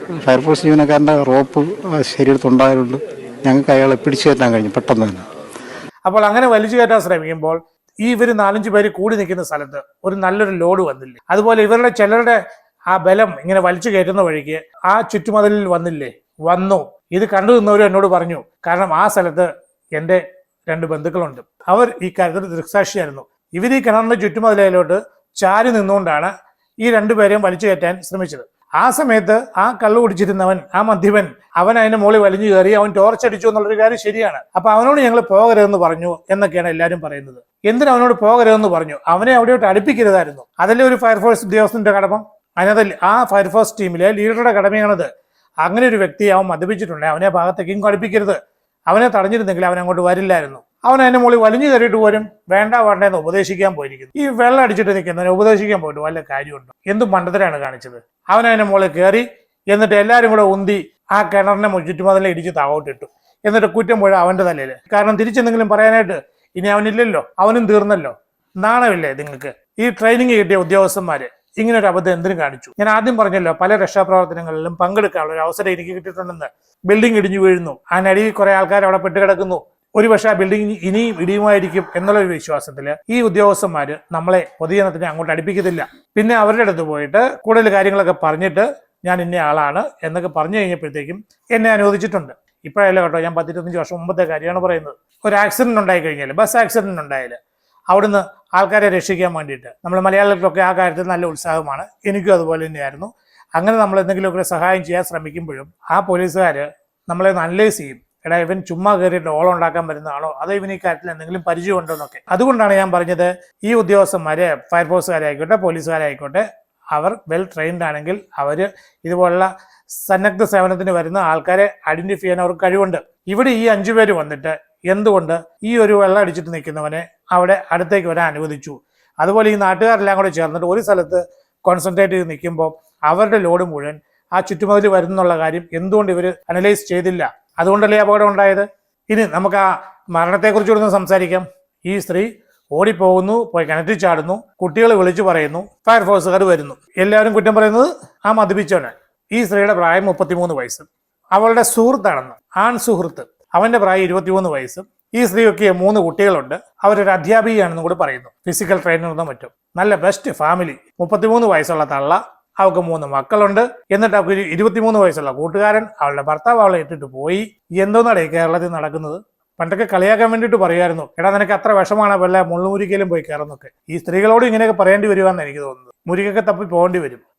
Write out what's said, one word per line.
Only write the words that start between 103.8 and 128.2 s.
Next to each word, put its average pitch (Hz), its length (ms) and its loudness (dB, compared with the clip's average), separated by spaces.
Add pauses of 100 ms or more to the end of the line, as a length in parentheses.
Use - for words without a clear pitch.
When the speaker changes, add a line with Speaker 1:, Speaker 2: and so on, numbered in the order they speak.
Speaker 2:
എന്തെങ്കിലുമൊക്കെ 185 440 -2
സഹായം 180 420 -2
ചെയ്യാൻ 175 180 -4
ശ്രമിക്കുമ്പോഴും 156 720 -12 (180)
ആ 175 80 2
പോലീസുകാര് 175 720 -2 (380)
നമ്മളെ 180 200 0
ഒന്ന് 180 120 -2
അനലൈസ് 185 360 0
ചെയ്യും. 135 200 -14 (280)
"എടാ, 165 120 0
ഇവൻ 175 240 -4
ചുമ്മാ 185 340 0
കയറിയിട്ട് 180 320 -2
ഓളം 160 240 0
ഉണ്ടാക്കാൻ 170 360 -2
വരുന്നതാണോ, 151 520 -10
അതോ 170 140 -6
ഇവന് 196 180 -6
ഈ 190 140 -10
കാര്യത്തിൽ 175 260 -6
എന്തെങ്കിലും 165 320 -12
പരിചയമുണ്ടോ?" 175 500 -4
എന്നൊക്കെ. 151 360 -14
അതുകൊണ്ടാണ് 220 440 2
ഞാൻ 190 180 2
പറഞ്ഞത്, 175 440 -2 (280)
ഈ 214 100 -2
ഉദ്യോഗസ്ഥന്മാര്, 180 840 0 (140)
ഫയർഫോഴ്സുകാരായിക്കോട്ടെ, 165 840 -2
പോലീസുകാരായിക്കോട്ടെ, 160 920 -4 (400)
അവർ 156 220 -2
well 180 320 -6
trained 170 400 -6
ആണെങ്കിൽ 156 380 -8 (140)
അവര് 151 340 -4 (360)
ഇതുപോലുള്ള 180 520 0 (300)
സന്നദ്ധ 196 560 -2
സേവനത്തിന് 185 480 0
വരുന്ന 170 260 -4
ആൾക്കാരെ 180 580 0 (140)
ഐഡന്റിഫൈ 180 300 -4
ചെയ്യാൻ 180 220 -4
അവർക്ക് 175 220 -4
കഴിവുണ്ട്. 185 340 0 (300)
ഇവിടെ 208 220 0
ഈ 233 160 0
അഞ്ചു 214 280 0
പേര് 220 180 4
വന്നിട്ട് 151 480 -6 (260)
എന്തുകൊണ്ട് 185 540 0 (240)
ഈ 226 140 -2
ഒരു 214 160 4
വെള്ളം 202 280 4
അടിച്ചിട്ട് 170 320 -4
നിൽക്കുന്നവനെ 156 540 -10 (240)
അവിടെ 180 400 2
അടുത്തേക്ക് 175 360 0
വരാൻ 165 200 0